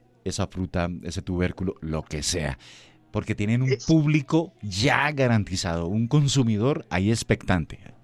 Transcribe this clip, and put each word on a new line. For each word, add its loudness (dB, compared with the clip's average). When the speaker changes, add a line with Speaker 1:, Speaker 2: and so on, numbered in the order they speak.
Speaker 1:
esa -2
fruta, -4
ese -8
tubérculo, -2
lo -4
que -8
sea, -4
porque -4
tienen 0
un 0
Speaker 2:
Es- -4
Speaker 1:
público 2
ya 0
garantizado, 0
un 0
consumidor 2
ahí 2
expectante. 0